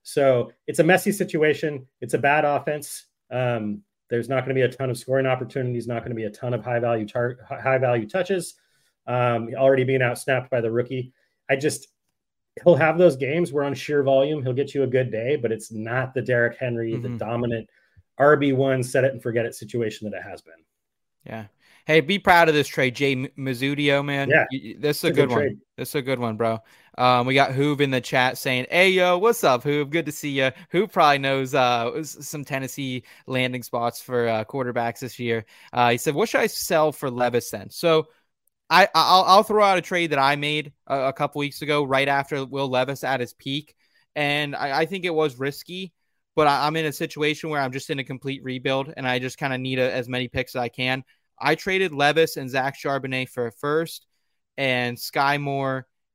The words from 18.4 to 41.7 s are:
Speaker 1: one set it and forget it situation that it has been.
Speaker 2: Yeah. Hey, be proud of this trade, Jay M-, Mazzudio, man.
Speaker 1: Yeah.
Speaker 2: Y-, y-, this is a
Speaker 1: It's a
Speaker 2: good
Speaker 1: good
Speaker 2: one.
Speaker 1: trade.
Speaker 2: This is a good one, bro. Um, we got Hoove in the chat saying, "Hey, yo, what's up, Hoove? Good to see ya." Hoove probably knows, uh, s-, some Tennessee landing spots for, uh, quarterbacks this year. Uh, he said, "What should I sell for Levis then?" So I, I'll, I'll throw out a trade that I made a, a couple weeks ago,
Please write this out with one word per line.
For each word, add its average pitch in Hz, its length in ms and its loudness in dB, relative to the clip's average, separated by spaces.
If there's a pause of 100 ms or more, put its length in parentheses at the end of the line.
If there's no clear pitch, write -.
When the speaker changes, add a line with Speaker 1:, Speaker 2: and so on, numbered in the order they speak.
Speaker 1:
one 131 300 0
set 127 200 0
it 131 80 2
and 117 120 -14
forget 113 220 -2
it - 100 -10
situation 110 540 -6
that 98 80 -10
it 87 60 -12
has 92 180 -16
been. 82 120 -20 (720)
Speaker 2:
Yeah. 110 200 -12 (400)
Hey, 156 160 6
be 185 180 -2
proud 170 280 6
of 156 60 4
this 147 140 2
trade, 131 280 -2
Jay 139 180 0
M-, 131 140 -4 (120)
Mazzudio, 139 640 0
man. 139 240 -2
Speaker 1:
Yeah. 139 220 4
Speaker 2:
Y-, 135 120 -8
y-, 110 140 -14
this 147 200 -2
is - 80 -6
a - 20 0
Speaker 1:
It's 147 100 2
a 147 40 6
Speaker 2:
good 139 80 2
Speaker 1:
good - 0 -
Speaker 2:
one. 117 100 2
Speaker 1:
trade. 104 180 -2 (200)
Speaker 2:
This 131 120 -8
is - 60 -8
a 147 80 -2
good 127 160 -2
one, 113 180 -4
bro. 113 220 0 (380)
Um, 123 280 4
we 131 80 0
got 131 200 4
Hoove 143 280 0
in 143 80 2
the 131 120 0
chat 127 360 0
saying, 127 320 -2
"Hey, 185 200 4
yo, 180 280 4
what's 220 260 2
up, 127 200 4
Hoove? 147 260 0
Good 160 160 -2
to 147 60 -6
see 147 200 -8
ya." 135 200 0 (180)
Hoove 185 220 0
probably 147 260 6
knows, 135 380 -2
uh, 120 420 2
s-, 156 200 -10 (100)
some 147 180 -10
Tennessee 135 580 -8 (220)
landing 127 380 -2
spots 117 360 -4
for, 120 280 -2
uh, 110 180 0
quarterbacks 120 540 -4
this 123 180 -12
year. 113 280 -4 (280)
Uh, 123 160 4
he 120 80 4
said, 151 160 -2
"What 190 160 0
should 269 120 0
I 233 60 2
sell 156 440 0
for 139 180 -6
Levis 120 400 -2
then?" 98 220 -12
So 160 380 2 (600)
I, 185 240 8
I'll, 165 300 6
I'll 196 200 8
throw 214 200 2
out 196 140 4
a 170 40 2
trade 170 300 -2
that 143 80 2
I 135 160 4
made 147 360 -4 (160)
a, 135 200 -2
a 135 60 -2
couple 147 260 -4
weeks 143 220 -6
ago, 147 220 0